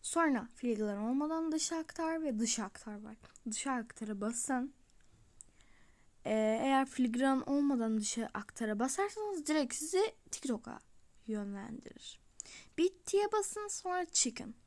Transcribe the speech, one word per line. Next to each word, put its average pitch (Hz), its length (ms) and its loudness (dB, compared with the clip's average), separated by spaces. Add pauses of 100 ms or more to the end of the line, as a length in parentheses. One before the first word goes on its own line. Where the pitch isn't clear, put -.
Sonra 277 540 2
filigran 214 420 0
olmadan 302 540 0
dışa 320 260 -2
aktar 320 460 -4
ve 247 160 -2
dışa 226 240 0
aktar 208 380 -12
var. 214 140 -14 (360)
Dışa 269 200 -4
aktara 220 500 -6
basın. 247 520 -2 (1500)
Ee, 220 360 4
eğer 269 240 4
filigran 262 640 2
olmadan 269 480 4
dışa 220 360 -2
aktara 214 460 -4
basarsanız 392 680 -2
direkt 302 300 2
sizi 370 400 0 (160)
TikTok'a - 480 -4 (480)
yönlendirir. - 920 -8 (580)
Bittiye 392 540 2
basın, 415 360 0
sonra 359 380 -2
çıkın. - 500 0 (120)